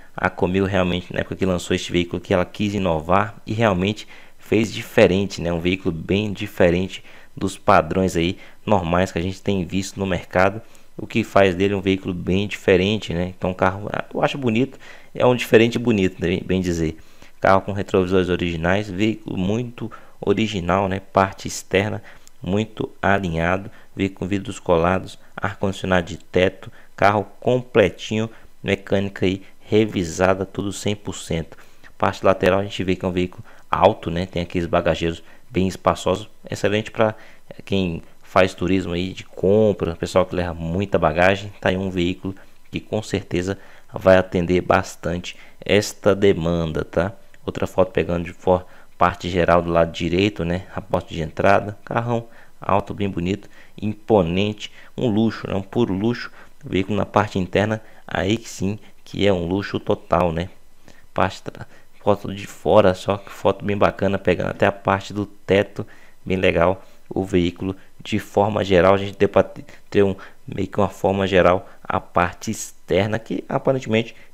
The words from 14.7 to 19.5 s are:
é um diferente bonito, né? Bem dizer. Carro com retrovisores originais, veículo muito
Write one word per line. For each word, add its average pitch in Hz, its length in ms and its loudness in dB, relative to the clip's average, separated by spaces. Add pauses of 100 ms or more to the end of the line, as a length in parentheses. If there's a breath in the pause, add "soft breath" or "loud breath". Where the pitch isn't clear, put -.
é - 120 0
um 123 100 4
diferente 117 420 4
bonito, 104 480 0
né? 87 200 0
Bem 92 160 0
dizer. 82 340 -2 (460 soft breath)
Carro 95 180 6
com 101 140 -4
retrovisores 92 560 2
originais, 87 600 0
veículo 104 480 -2
muito 113 540 -4 (300 loud breath)